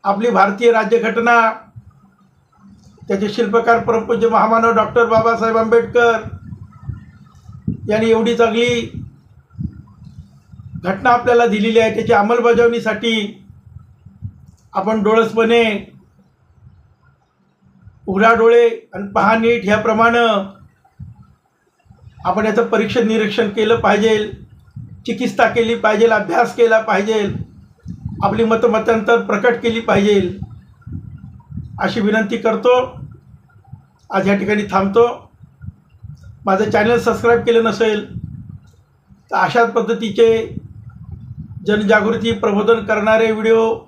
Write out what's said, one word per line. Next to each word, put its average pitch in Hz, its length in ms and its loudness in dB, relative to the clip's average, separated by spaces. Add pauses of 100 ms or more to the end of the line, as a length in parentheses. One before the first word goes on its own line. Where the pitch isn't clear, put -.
आपली 202 260 0
भारतीय 202 420 2
राज्यघटना, 226 640 0 (1700)
त्याचे 196 200 -2
शिल्पकार 226 520 0
परमपूज्य 226 480 -2
महामानव 226 440 2
डॉक्टर 220 340 2
बाबासाहेब 220 500 0
आंबेडकर 226 640 2 (1700)
यांनी 220 220 0
एवढी 226 260 2
चांगली 233 540 0 (1900)
घटना 190 340 -2
आपल्याला 240 360 4
दिलेली 220 320 2
आहे, 220 160 2
त्याची 226 180 -2
अंमलबजावणीसाठी 226 1300 0 (1300)
आपण 208 300 -2
डोळसपणे 226 640 2 (2500)
उघडा 208 280 2
डोळे 233 340 4 (260)
आणि 202 140 -10
पहा 208 300 2
नीट 226 260 0
ह्याप्रमाणे 226 600 2 (1900)
आपण 196 260 -2
याचं 220 200 0
परीक्षण 220 420 0
निरीक्षण 220 420 0
केलं 220 260 2
पाहिजे, 214 560 0 (720)
चिकित्सा 233 420 -2
केली 233 260 0
पाहिजे, 214 340 2
अभ्यास 214 480 0
केला 226 240 4
पाहिजे, 214 420 -2 (1000)
आपली 214 220 0
मत 226 220 0
मतांतर 220 540 0
प्रकट 226 420 0
केली 226 180 -2
पाहिजे, 202 580 0 (1400)
अशी 190 220 -2
विनंती 214 360 0
करतो. 226 380 2 (1400)
आज 190 180 0
या 202 100 2
ठिकाणी 208 320 -2
थांबतो. 196 360 2 (1400)
माझं 196 240 0
चॅनल 220 280 2
सबस्क्राईब 233 420 2
केलं 233 240 2
नसेल 214 400 0 (1300)
तर - 60 -2
अशाच 233 360 2
पद्धतीचे 226 840 0 (1080)
जनजागृती 214 680 2
प्रबोधन 214 500 0
करणारे 220 460 2
व्हिडिओ 226 440 2 (140)